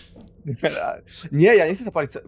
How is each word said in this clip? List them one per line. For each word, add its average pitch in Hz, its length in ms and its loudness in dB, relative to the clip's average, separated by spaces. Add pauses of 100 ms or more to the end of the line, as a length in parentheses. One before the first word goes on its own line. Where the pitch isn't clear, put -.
(460)
<laughs> 135 120 -6 (760)
Nie, 180 240 6
ja 170 120 4
nie 185 80 -2
chcę 247 80 -10
zapalić, 160 280 -4 (160)